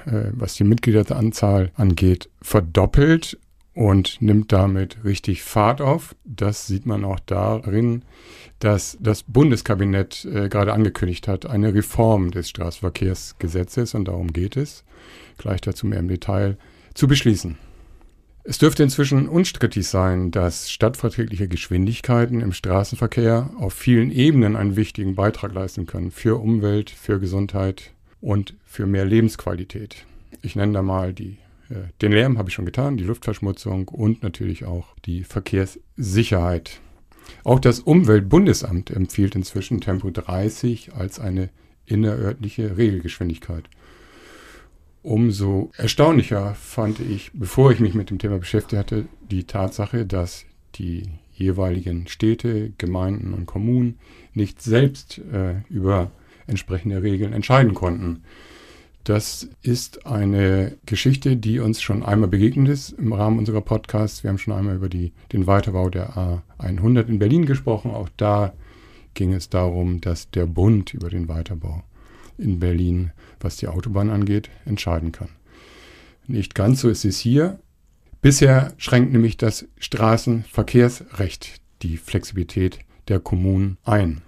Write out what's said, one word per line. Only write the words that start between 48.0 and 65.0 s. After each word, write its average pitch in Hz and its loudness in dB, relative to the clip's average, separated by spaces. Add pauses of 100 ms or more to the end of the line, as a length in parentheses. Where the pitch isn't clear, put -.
dem 95 -6
Thema 101 -2
beschäftigt 104 -2
hatte, 107 -2 (260)
die 92 -2
Tatsache, 101 -4
dass 90 -6 (300)
die 90 -8 (280)
jeweiligen 92 -2
Städte, 110 -2
Gemeinden 92 -4
und 90 -6
Kommunen 120 -2 (340)
nicht 101 -4
selbst, 131 0 (140)
äh, 95 -2
über 92 0 (380)
entsprechende 95 -4
Regeln 101 -2
entscheiden 117 4
konnten. 87 -4 (800)
Das - -2 (140)
ist - -4
eine 98 2
Geschichte, 131 2
die 110 -2
uns 110 0
schon 104 -2
einmal 104 2
begegnet 117 4
ist 143 -2
im 117 -4
Rahmen 107 2
unserer 107 0
Podcasts. - -2
Wir 104 -2
haben 98 -2
schon 107 -4
einmal 98 -2
über 95 -4
die, 87 -4 (200)